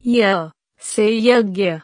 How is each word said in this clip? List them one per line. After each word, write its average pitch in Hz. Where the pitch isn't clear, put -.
य 196
से 214
यज्ञ 208